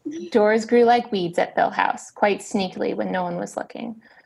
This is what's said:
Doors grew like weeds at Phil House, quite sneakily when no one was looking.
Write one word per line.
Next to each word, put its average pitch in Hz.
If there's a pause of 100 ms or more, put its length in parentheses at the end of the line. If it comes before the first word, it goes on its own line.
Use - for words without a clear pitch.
(320)
Doors 214
grew 240
like 233
weeds 175
at -
Phil 175
House, -
quite 202
sneakily 190
when 202
no 185
one 175
was 202
looking. - (240)